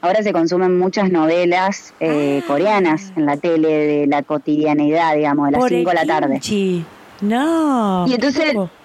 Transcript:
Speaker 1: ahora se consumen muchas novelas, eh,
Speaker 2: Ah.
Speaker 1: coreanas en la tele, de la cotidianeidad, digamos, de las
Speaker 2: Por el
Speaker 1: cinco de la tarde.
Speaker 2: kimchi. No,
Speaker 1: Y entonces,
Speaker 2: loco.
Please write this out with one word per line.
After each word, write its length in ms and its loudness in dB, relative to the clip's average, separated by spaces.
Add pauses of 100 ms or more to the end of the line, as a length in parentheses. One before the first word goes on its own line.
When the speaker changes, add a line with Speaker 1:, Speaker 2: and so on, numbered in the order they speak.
Speaker 1:
ahora 180 2
se 100 0
consumen 460 2
muchas 320 0
novelas, 880 0
eh, 440 0
Speaker 2:
Ah. 40 -10
Speaker 1:
coreanas 680 0
en 100 0
la 120 0
tele, 320 0
de 380 0
la 160 0
cotidianeidad, 920 0
digamos, 320 0
de 60 0
las 60 0
Speaker 2:
Por 140 2
el 60 0
Speaker 1:
cinco 120 0
de 40 2
la 100 0
tarde. 340 0
Speaker 2:
kimchi. 460 -2 (360)
No, 880 0
Speaker 1:
Y 60 0
entonces, 400 0
Speaker 2:
loco. 160 -2 (160)